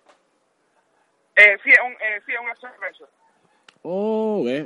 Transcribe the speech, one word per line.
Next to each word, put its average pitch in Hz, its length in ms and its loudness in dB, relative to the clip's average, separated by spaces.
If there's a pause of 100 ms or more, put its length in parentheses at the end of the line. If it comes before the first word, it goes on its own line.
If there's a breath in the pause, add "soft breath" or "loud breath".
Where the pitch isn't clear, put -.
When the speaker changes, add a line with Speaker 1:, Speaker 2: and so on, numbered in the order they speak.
(1400)
Speaker 1:
Eh, 202 280 6
sí, 269 60 -6
es 247 160 6
un, - 60 -8
eh, 208 340 -8
sí, 269 80 -12
es 240 60 -8
un 240 100 -12
action 240 220 -18
adventure. 165 380 -16 (720)
Speaker 2:
Oh, 214 600 -4
ve, 131 220 -4